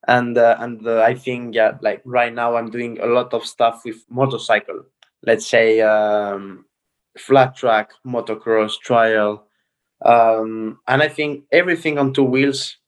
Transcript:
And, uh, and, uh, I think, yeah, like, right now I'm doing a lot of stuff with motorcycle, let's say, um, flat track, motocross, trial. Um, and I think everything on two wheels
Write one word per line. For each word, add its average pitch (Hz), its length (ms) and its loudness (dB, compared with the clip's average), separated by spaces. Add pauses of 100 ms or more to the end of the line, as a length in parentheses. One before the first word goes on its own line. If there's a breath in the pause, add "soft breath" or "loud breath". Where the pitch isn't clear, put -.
And, 120 300 0
uh, 117 220 4
and, 117 280 -10
uh, 113 140 0
I 117 140 2
think, 123 400 -10
yeah, 113 260 0
like, 104 240 -4
right 123 260 -2
now 117 260 -4
I'm 113 140 -6
doing 120 300 -10
a - 60 -4
lot 123 260 0
of 113 140 -6
stuff - 400 -2
with 113 240 -14
motorcycle, 117 720 -2 (400)
let's 113 240 0
say, 113 340 2
um, 104 840 -2 (500)
flat 131 400 2
track, 110 360 0 (140)
motocross, 110 720 -2
trial. 110 680 0 (580)
Um, 113 840 2
and 135 160 2
I 151 60 0
think 147 420 -8
everything 165 460 0
on 135 160 0
two 139 100 2
wheels 135 540 -2 (120)